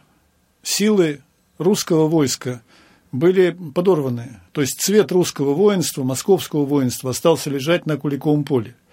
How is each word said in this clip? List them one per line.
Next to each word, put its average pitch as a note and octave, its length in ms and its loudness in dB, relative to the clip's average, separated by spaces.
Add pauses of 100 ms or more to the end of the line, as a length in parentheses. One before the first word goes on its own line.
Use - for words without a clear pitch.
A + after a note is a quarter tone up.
(640)
силы F#3+ 580 0 (360)
русского D#3 500 2
войска C3+ 540 -2 (500)
были F3 460 2 (160)
подорваны. C3+ 640 -2 (120)
То D3+ 100 -4
есть - 180 -4
цвет G3 320 2
русского D3+ 440 0
воинства, F3+ 480 0
московского C#3+ 640 0
воинства C3 440 0
остался D3+ 400 0
лежать D3+ 380 -2
на D3+ 100 -2
Куликовом D3 460 -2
поле. A#2+ 320 -4 (180)